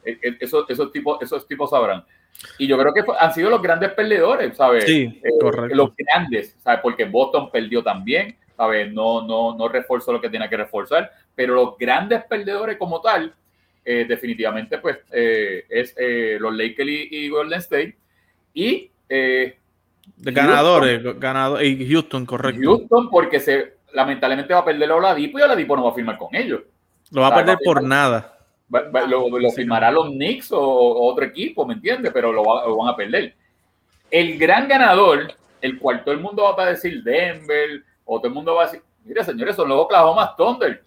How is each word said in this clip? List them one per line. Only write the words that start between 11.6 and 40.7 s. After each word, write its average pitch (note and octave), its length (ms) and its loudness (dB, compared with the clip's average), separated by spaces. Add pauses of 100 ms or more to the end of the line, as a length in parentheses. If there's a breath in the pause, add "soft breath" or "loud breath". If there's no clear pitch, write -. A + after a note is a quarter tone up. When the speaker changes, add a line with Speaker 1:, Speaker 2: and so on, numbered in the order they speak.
Speaker 1:
grandes F3 460 0
perdedores G#3 540 -6
como E3 240 -6
tal, F3+ 320 -2 (520)
eh, A#2+ 220 -2
definitivamente, A2+ 720 -6
pues, D#3 220 -6 (120)
eh, A2 580 -2
es, A#2+ 280 -4
eh, A#2 420 -2
los A2 160 -4
Lakers A2+ 340 -4
y, D3 180 -8 (180)
y C#3+ 40 -8
Golden D3+ 300 -4
State, - 380 -4 (560)
y, A3+ 380 -4 (180)
eh, C3 480 -2 (580)
Speaker 2:
De C3 160 -8
Speaker 1:
Houston. - 20 -10
Speaker 2:
ganadores, C#3+ 840 4
ganado-, C3+ 420 -2
y C3+ 300 0
Houston, D3+ 340 -2
correcto. B2 360 -4
Speaker 1:
Houston, A#3 480 2
porque D#3+ 300 2
se, C#3 380 -2 (160)
lamentablemente C3+ 600 0
va F3 60 6
a E3+ 60 0
perder D3+ 260 0
a D#3+ 40 4
Oladipo E3 440 0
y - 20 6
Oladipo D#3 340 2
no B2+ 100 -2
va A#2 60 4
a - 40 -12
firmar A2+ 220 -6
con - 180 -12
ellos. G3 260 -4 (500)
Speaker 2:
Lo C3+ 100 0
va C3 60 6
a - 20 6
Speaker 1:
O C3 40 4
sea, F3 60 6
Speaker 2:
perder F3+ 160 4
Speaker 1:
va - 60 -12
a - 40 -6
Speaker 2:
por D#3 140 4
Speaker 1:
firmar C3 180 -2
Speaker 2:
nada. B2 400 0 (380)
Speaker 1:
va, A#2+ 140 4
va, B2+ 180 0
lo, B2+ 320 0
lo B2 100 2
Speaker 2:
Sí. - 60 -4
Speaker 1:
firmará A#2 340 0
los D3 200 2
Knicks D3 420 -6
o, F#3+ 100 0
o B2 500 4
otro C3+ 140 -2
equipo, F3 400 -6
¿me A#2+ 100 -8
entiendes? A3+ 380 -4
Pero A#2 200 0
lo, G#2+ 100 0
va, A2+ 240 2
lo A2 100 -2
van A#2 120 0
a B2 80 -4
perder. A#2+ 360 -4 (760)
El D#3+ 260 0
gran G3 300 4
ganador, G3 680 4 (280)
el C3 180 -6
cual B2 240 -2
todo C#3+ 100 -2
el D#3 80 -4
mundo G#3 220 -4 (120)
va F#3 100 0
a F3+ 60 2
decir D#3 300 -6
Denver, D3+ 800 -2 (240)
o A2+ 140 -4
todo A#2+ 80 -4
el B2 60 -4
mundo D#3+ 220 -2
va E3+ 80 4
a - 20 4
decir, D#3 160 -14 (240)
mira, - 180 -4
señores, D3+ 320 -6
son D3+ 140 -2
los C3+ 100 2
Oklahoma F3 560 4
Thunder. G3+ 520 -2